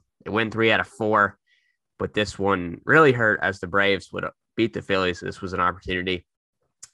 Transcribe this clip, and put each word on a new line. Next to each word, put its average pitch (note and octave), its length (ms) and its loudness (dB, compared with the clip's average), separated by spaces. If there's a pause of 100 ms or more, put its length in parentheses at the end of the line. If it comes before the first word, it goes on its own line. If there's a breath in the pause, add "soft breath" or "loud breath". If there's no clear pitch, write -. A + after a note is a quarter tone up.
(240)
they F2+ 60 -10
win G#2+ 220 -2
three A2 180 2
out G#2 80 4
of F2+ 80 -2
four, G#2+ 520 0 (600)
but F#2+ 160 -6
this G#2+ 240 -2
one F#2 460 -2
really D3+ 260 6
hurt A#2 320 2
as G2 160 -2
the - 80 -10
Braves G2 460 0
would F#2 140 -6 (300)
beat A2+ 180 0
the F#2+ 60 -6
Phillies. F#2 380 -2
This F#2+ 220 -10
was F#2 140 -8
an F2+ 60 -2
opportunity F2+ 640 -4 (680)